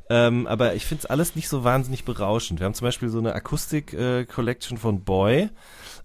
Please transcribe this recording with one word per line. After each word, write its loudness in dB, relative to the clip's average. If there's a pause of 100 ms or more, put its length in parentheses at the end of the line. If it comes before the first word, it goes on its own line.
ähm, 4
aber 2
ich -4
find's -4
alles 0
nicht -6
so -2
wahnsinnig 2
berauschend. -2
Wir -2
haben 0
zum -4
Beispiel -2
so 0
eine 0
Akustik, -4
äh, 0
Collection -4
von 0
Boy, 4 (540)